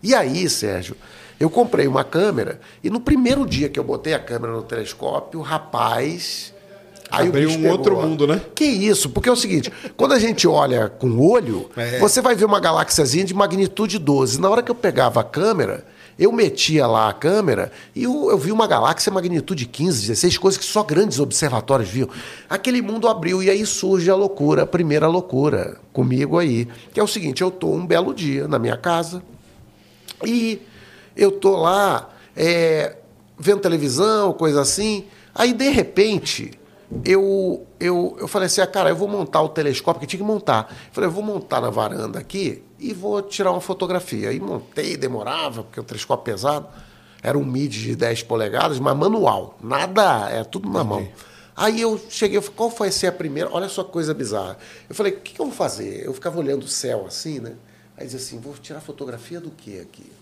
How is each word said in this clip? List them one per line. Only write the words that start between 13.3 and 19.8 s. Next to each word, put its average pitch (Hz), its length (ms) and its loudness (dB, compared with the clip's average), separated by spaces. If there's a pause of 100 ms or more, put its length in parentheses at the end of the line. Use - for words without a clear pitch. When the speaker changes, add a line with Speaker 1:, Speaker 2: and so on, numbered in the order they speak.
Speaker 1:
magnitude 196 640 2
doze. 139 420 2
Na 185 80 4
hora 226 140 4
que 240 80 -4
eu 240 40 0
pegava 127 440 2
a 113 60 2
câmera, 156 600 0 (320)
eu 202 140 6
metia 156 560 2
lá 110 220 4
a 101 40 0
câmera 156 600 0 (240)
e - 80 -2
eu, 285 260 0
eu 202 80 6
vi 151 140 0
uma 220 160 2
galáxia 147 420 2
magnitude 175 560 -2
quinze, 143 360 -2